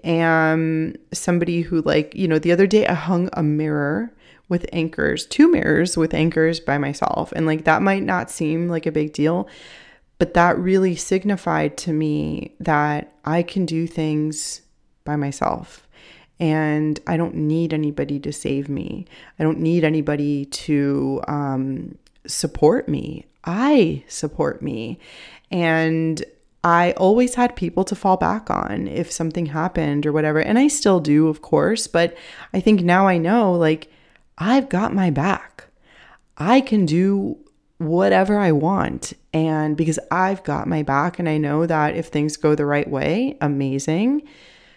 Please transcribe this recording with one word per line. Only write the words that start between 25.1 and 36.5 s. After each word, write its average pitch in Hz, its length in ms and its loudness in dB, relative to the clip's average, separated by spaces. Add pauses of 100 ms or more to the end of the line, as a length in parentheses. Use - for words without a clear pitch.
And 160 760 0 (380)
I 175 300 4
always 233 420 2
had 247 220 0
people 185 280 -2
to 196 100 -4
fall 190 220 2
back 190 340 -4
on - 380 -4
if 117 240 -6
something 165 340 -4
happened 151 600 -2
or 151 60 0
whatever. 151 280 2
And 214 180 2
I 285 100 6
still 196 300 2
do, 151 300 4
of 151 140 -4
course, 160 440 0
but 170 300 0 (380)
I 190 60 0
think 202 220 4
now 180 240 4
I 185 120 4
know, 190 340 2
like, 160 380 2 (480)
I've 254 320 2
got 190 240 0
my 185 160 2
back. - 560 -4 (720)
I 233 240 4